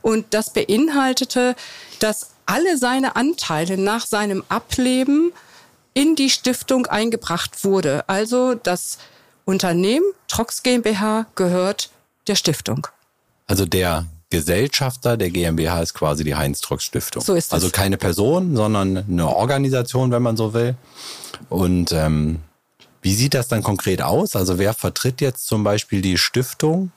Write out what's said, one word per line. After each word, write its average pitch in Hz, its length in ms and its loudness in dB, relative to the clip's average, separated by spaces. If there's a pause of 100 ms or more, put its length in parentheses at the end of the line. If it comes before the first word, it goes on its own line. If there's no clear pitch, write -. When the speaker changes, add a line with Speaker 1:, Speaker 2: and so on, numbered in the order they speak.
Speaker 1:
und 220 300 0
das 214 240 -2
beinhaltete, 262 1000 2 (440)
dass 214 320 -2 (160)
alle 320 320 0
seine 254 360 0
Anteile 190 640 0
nach 202 300 0
seinem 208 420 0
Ableben 262 840 2 (580)
in 302 220 4
die 269 160 2
Stiftung 254 560 0
eingebracht 220 800 -4
wurde. 170 440 2
Also 240 460 2
das 180 440 -4 (460)
Unternehmen 190 600 2 (240)
Trox - 340 -4
G 247 120 2
M 240 80 2
B 214 140 0
H 214 380 0
gehört 180 560 0 (380)
der 202 80 2
Stiftung. 143 500 -2 (640)
Speaker 2:
Also 95 180 2
der 85 400 0 (240)
Gesellschafter 117 840 0
der 95 140 0
G 87 120 -2
M 82 140 0
B 80 120 0
H 85 140 0
ist 82 120 -6
quasi 76 280 -2
die 73 140 -2
Heinz 71 240 -2
Trox - 240 -6
Stiftung. - 400 -6
Speaker 1:
So 202 100 2
ist 170 140 0
es. - 40 -4
Speaker 2:
Also 85 180 0
keine 98 260 0
Person, 135 580 0
sondern 104 440 2
eine 90 280 0
Organisation, 127 840 0
wenn 120 100 2
man 117 140 2
so 110 180 0
will. 120 220 2 (720)
Und, 90 420 2
ähm, 78 480 0 (640)
wie 95 120 2
sieht 127 200 0
das 127 140 0
dann 110 160 0
konkret 95 360 0
aus? 107 360 0
Also 90 220 0
wer 101 160 2
vertritt 123 460 -2
jetzt - 280 -2
zum 110 160 2
Beispiel 101 380 0
die 92 160 2
Stiftung 160 800 0